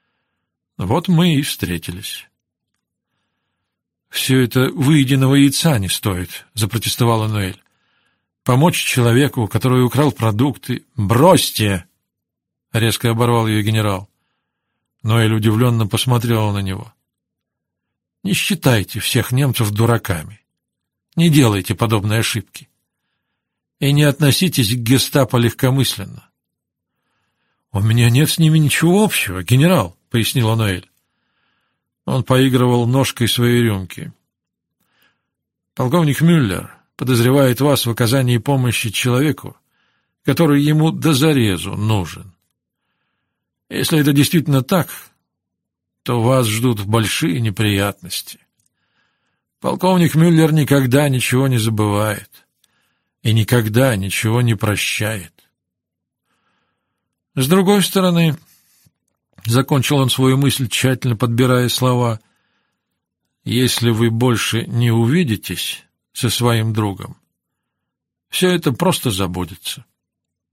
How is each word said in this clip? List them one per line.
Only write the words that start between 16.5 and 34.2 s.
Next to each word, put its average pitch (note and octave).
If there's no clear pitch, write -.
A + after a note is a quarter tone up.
на G2+
него. F#2+
"Не F#3+
считайте A#2
всех -
немцев B2
дураками. G#2
Не E3+
делайте A2
подобной G#2+
ошибки. -
И C#3+
не D3
относитесь C#3
к B2+
гестапо B2
легкомысленно". A#2+
"У G2+
меня A#2
нет C#3+
с -
ними D#3+
ничего E3
общего, F#2
генерал", C3
пояснила A2+
Ноэль. G2+
Он C3
поигрывал B2
ножкой B2
своей A#2+
рюмки. G2